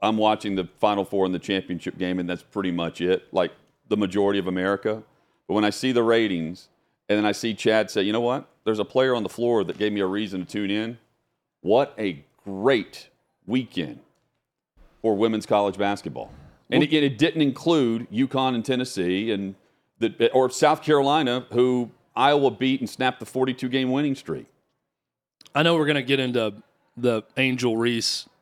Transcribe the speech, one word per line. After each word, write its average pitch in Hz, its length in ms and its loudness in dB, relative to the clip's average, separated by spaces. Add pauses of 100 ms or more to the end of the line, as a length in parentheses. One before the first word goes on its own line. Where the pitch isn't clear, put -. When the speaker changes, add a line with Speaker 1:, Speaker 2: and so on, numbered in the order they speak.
Speaker 1:
I'm 110 160 0
watching 107 380 0
the 92 120 -2 (120)
Final 104 260 2
Four 95 200 0
and 92 100 -2
the 87 40 -4
championship 92 580 -6
game, 90 220 -2
and 87 100 -4
that's 87 140 -8
pretty 95 280 -6
much 85 300 -4
it, 90 320 0
like, 87 180 0 (380)
the 107 80 0
majority 101 420 0
of 90 80 -4
America. 98 560 -2 (440)
But 90 80 -4
when 107 100 2
I 104 40 2
see 131 220 -4
the 120 120 2
ratings, 98 640 0 (400)
and 104 80 2
then 107 80 0
I 104 80 0
see 113 200 -4
Chad 110 380 2
say, 104 120 0
"You 104 100 0
know 117 80 0
what? 123 260 -2 (160)
There's 110 160 0
a 101 60 -2
player 131 280 2
on 117 100 -2
the 92 60 -4
floor 117 360 0
that - 120 -8
gave 104 140 0
me 101 80 -2
a 95 80 2
reason 95 380 -4
to - 40 -20
tune 101 220 -4
in." 113 260 -4 (640)
What 107 380 2
a 92 240 -6 (220)
great 101 640 -2 (360)
weekend 92 540 -6 (1000)
for 110 140 2
women's 110 300 0
college 101 320 0
basketball. 101 540 -6 (380)
And 127 120 2
Speaker 2:
Well 147 80 2
Speaker 1:
it, 156 140 2
it 135 140 0
didn't 160 240 2
include 131 680 0
UConn 131 460 -2
and 113 80 -4
Tennessee 110 680 -2
and 98 240 -6 (440)
the, 113 320 2
or 131 180 4
South 151 320 2
Carolina, 139 680 2
who 123 400 2 (240)
Iowa 139 360 4
beat 131 280 0
and 113 100 -6
snapped 127 300 -2
the 110 60 -12
forty-two 131 420 -2
game 127 240 -2
winning 139 240 -2
streak. 76 300 -10 (1080)
Speaker 2:
I 143 100 2
know 170 120 4
we're 156 100 2
gonna 147 160 0
get 135 200 0
into 120 320 0 (420)
the 120 280 0 (120)
Angel 127 400 2
Reese, 117 520 -2 (140)